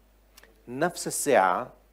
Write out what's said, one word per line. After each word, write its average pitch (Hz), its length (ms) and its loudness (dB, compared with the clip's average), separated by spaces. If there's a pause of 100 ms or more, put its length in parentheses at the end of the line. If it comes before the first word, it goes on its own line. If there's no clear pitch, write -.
(680)
نفس 143 400 -6
الساعة 92 680 2 (200)